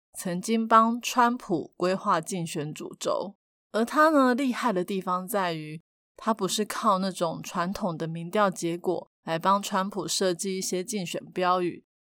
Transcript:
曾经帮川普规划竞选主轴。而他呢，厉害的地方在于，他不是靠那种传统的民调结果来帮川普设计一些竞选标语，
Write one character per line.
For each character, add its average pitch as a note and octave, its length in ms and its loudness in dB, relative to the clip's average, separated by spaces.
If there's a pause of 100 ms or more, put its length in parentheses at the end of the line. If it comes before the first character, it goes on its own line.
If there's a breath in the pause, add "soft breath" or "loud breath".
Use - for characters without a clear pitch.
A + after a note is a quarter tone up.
(160)
曾 F3 240 -4
经 A3+ 280 0
帮 A3+ 320 6
川 A#3+ 360 2
普 - 400 -4
规 F3+ 160 2
划 F#3+ 280 0
竞 E3+ 260 -4
选 D3+ 260 -6
主 - 280 -12
轴。 - 340 -2 (380)
而 G#3+ 120 2
他 D4+ 240 6
呢， C4+ 260 6
厉 B3 200 0
害 A#3+ 180 0
的 F3+ 100 0
地 F#3+ 200 -2
方 F#3 260 -2
在 F#3 240 0
于， D#3 300 -8 (340)
他 - 160 -2
不 G3+ 160 0
是 G#3 160 0
靠 G3 340 2
那 F#3+ 120 -2
种 F3 320 -4
传 F3 280 -4
统 G3 240 -4
的 D#3+ 120 -4
民 E3 240 -8
调 G#3 180 4
结 F3 300 -2
果 - 320 -4 (140)
来 E3 140 -2
帮 F#3+ 220 4
川 G3 300 -2
普 E3+ 180 -6
设 F#3 240 2
计 F#3 240 -4
一 F#3+ 60 -4
些 F#3 200 -2
竞 F#3 220 -4
选 E3 220 -6
标 F3+ 340 2
语， E3 240 -4 (320)